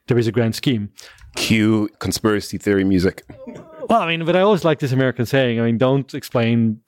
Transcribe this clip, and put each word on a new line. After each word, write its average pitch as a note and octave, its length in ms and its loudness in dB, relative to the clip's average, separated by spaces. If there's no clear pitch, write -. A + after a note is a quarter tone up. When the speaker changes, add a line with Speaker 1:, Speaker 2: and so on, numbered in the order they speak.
Speaker 1:
there A#2+ 120 2
is A2+ 100 2
a A2 40 -2
grand A2+ 220 0
scheme. G#2+ 360 -2
Speaker 2:
Cue A2 540 2
conspiracy G2+ 600 -2
theory G2 260 0
music. F#2 400 0
Speaker 1:
Well, A3+ 120 2
I F3 60 -2
mean, E3 180 -2
but E3+ 120 0
I F#3 60 4
always G3 220 2
like D#3 140 0
this C3 140 -4
American B2+ 340 0
saying, B2 320 0
I A#2 60 0
mean, A#2 140 0
"Don't C3 360 0
explain A#2 720 0